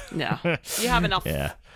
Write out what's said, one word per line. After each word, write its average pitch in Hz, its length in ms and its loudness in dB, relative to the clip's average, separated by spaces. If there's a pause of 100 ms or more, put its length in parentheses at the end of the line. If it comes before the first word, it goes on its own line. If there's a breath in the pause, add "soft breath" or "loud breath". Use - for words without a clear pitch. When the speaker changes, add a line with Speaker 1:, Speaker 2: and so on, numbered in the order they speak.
Speaker 1:
<laughs> - 80 -16
Speaker 2:
No. - 320 -2
You 175 460 -2
have 180 160 4
enough 185 200 0
Speaker 1:
Yeah. 71 280 0 (220 loud breath)